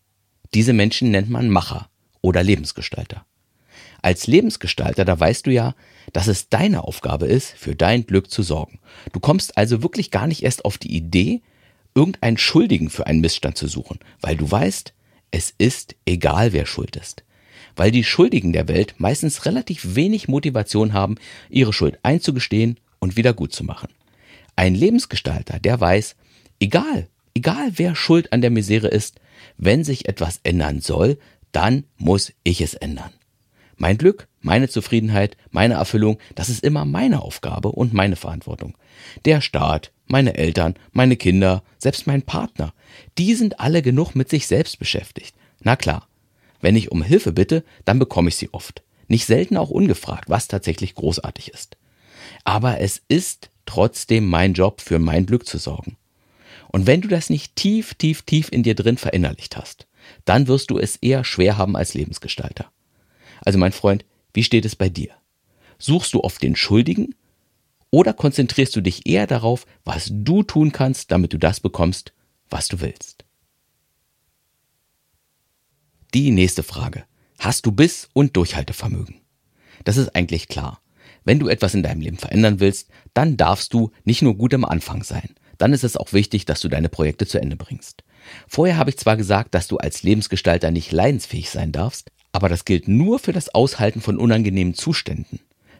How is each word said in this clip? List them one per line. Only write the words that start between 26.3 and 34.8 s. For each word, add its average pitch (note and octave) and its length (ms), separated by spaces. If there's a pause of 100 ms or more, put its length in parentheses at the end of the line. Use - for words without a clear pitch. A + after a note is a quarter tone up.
egal, E3 500 (260)
egal G3+ 420
wer E3+ 180
schuld - 380
an A#2+ 80
der A#2+ 100
Misere G#2+ 380
ist, - 320 (360)
wenn A#2+ 280
sich C#3 240
etwas E2+ 340
ändern D2+ 380
soll, A2 380 (340)
dann A#2 320 (120)
muss F#2+ 360 (120)
ich F2 160
es D#2 140
ändern. - 380 (640)
Mein F#2 200
Glück, F3+ 320 (140)
meine A#2+ 260
Zufriedenheit, A2 720 (120)